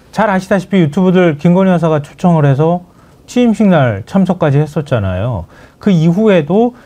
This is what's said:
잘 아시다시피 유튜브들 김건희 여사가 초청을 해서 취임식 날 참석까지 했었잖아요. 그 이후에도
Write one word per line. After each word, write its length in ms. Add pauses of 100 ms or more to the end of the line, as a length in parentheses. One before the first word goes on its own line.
(120)
잘 180
아시다시피 480
유튜브들 600
김건희 320
여사가 320
초청을 420
해서 380 (420)
취임식 420
날 400
참석까지 500
했었잖아요. 880 (320)
그 140
이후에도 840 (100)